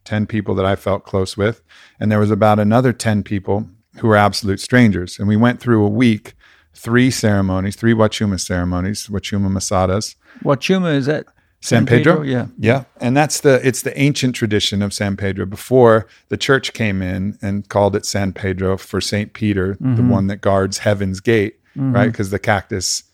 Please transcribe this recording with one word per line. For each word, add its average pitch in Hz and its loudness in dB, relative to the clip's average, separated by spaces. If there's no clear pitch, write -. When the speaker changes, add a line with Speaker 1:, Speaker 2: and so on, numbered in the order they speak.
Speaker 1:
ten 107 -2
people 104 -4
that 95 0
I 98 2
felt 98 -4
close 95 -4
with. 104 -2
And 107 0
there 107 2
was 104 2
about 107 4
another 117 4
ten 104 -2
people 98 -4
who 113 0
were 104 6
absolute 101 0
strangers. 101 2
And 104 -2
we 107 2
went 120 2
through 110 2
a 104 0
week, 110 0
three 123 0
ceremonies, 98 0
three 117 2
Wachuma 107 0
ceremonies, 90 -4
Wachuma 101 -4
Masadas. 95 -2
Speaker 2:
Wachuma, 170 0
is 139 0
that 151 -4
Speaker 1:
San 117 0
Speaker 2:
San 107 2
Pedro? 120 4
Speaker 1:
Pedro? 156 -4
Speaker 2:
Yeah. 127 -2
Speaker 1:
Yeah. 127 0
And 123 -2
that's 147 0
the, 131 4
it's 131 0
the 127 -6
ancient 135 0
tradition 104 -2
of 101 -2
San 101 -4
Pedro. 98 -4
Before, 113 4
the 110 -4
church - 0
came 98 -2
in 95 -4
and 101 -6
called 101 2
it 104 -2
San 98 -2
Pedro 95 -4
for - -6
Saint 104 -4
Peter, 98 -2
the 123 -8
Speaker 2:
Mm-hmm. 120 2
Speaker 1:
one 95 2
that 101 -6
guards 98 0
Heaven's 98 -2
Gate, 110 0
Speaker 2:
Mm-hmm. 135 -2
Speaker 1:
right? 120 2
'Cause 98 -4
the 101 -4
cactus - -4